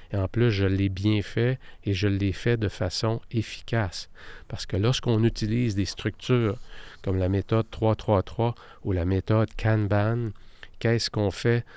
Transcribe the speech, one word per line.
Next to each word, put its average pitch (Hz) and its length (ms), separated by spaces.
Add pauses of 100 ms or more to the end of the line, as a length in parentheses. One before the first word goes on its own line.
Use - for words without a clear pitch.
(120)
Et 101 40
en 95 120
plus, 117 220
je 98 160
l'ai 98 240
bien 101 320
fait 120 360 (260)
et 101 100
je 95 140
l'ai 98 240
fait 120 260
de 107 100
façon - 640
efficace. - 800 (380)
Parce - 180
que 104 100
lorsqu'on 113 480
utilise 113 500
des 98 120
structures 117 720 (440)
comme 95 140
la 92 140
méthode 110 400
trois 110 260
trois 98 260
trois 117 320 (300)
ou 104 80
la 87 140
méthode 107 500
Kanban, 107 760 (460)
qu'est-ce 117 300
qu'on 104 220
fait ? 117 340 (120)